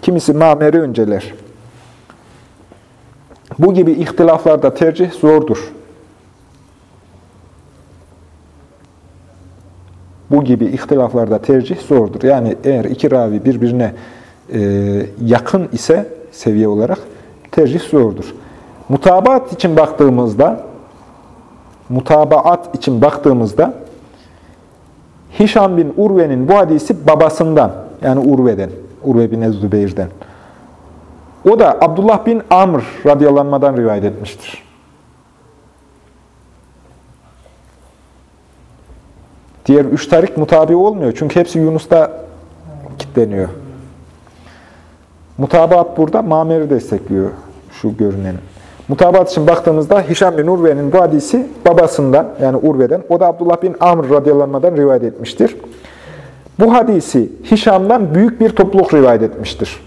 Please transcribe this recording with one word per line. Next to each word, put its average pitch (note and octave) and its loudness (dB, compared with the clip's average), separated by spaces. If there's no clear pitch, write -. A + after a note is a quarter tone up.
Kimisi E3+ 0
Ma'mer'i D3+ 4
önceler. A2 -4
Bu F3+ 2
gibi E3+ 2
ihtilaflarda D#3 0
tercih E3+ -2
zordur. D#3 0
Bu C#3+ 0
gibi A#2+ 0
ihtilaflarda A#2+ -2
tercih - -2
zordur. A2 -2
Yani B2+ 0
eğer C3+ -2
iki B2+ -8
ravi A2+ -2
birbirine, A#2+ -2
e, A2 -4
yakın A#2+ 0
ise E3 -2
seviye G#2+ 0
olarak A2 -2
tercih D3 0
zordur. G#2+ -2
Mutabaat G3 2
için F3 -2
baktığımızda, C3+ 2
mutabaat D3+ 2
için A#2+ -2
baktığımızda C#3 0
Hişam G3+ 2
bin D3+ 0
Urve'nin E3 0
bu F#3 4
hadisi D#3+ 0
babasından, D#3 2
yani C3+ 0
Urve'den, B2 0
Urve A#2 0
bin A2+ -2
Zübeyr'den. G2 -2
O A3 4
da F3+ 4
Abdullah G3 0
bin A3+ -2
Amr F3+ 2
radıyallahu C#3+ 2
anh'dan C3+ 0
rivayet G#2+ -2
etmiştir. G2+ -10
Diğer C#3 0
üç D3 -6
tarik E3+ 0
mutabi D#3 0
olmuyor. F3+ 0
Çünkü D#3+ -2
hepsi F3 -2
Yunus'ta D#3+ 0
kilitleniyor. G2+ -4
Mutabaat E3+ 2
burada D#3+ 0
Mamer'i D#3+ -2
destekliyor G2 -4
şu G#2+ -6
görünen. G2 -4
Mutabaat F3+ 2
için D3+ -2
baktığımızda E3 2
Hişam E3+ 0
bin D3+ 0
Urve'nin E3 0
bu F#3 4
hadisi D#3+ 0
babasından, D#3+ 2
yani C3 0
Urve'den, D3 0
o E3+ 0
da F3+ 2
Abdullah E3+ 0
bin F3+ -4
Amr E3 2
radıyallahu C#3+ 2
anh'dan E3+ 0
rivayet C3+ 2
etmiştir. - -4
Bu A3+ 4
hadisi G3 0
Hişam'dan G3+ 2
büyük A3+ 2
bir A3+ 2
topluluk F#3+ 0
rivayet B2 4
etmiştir. - -8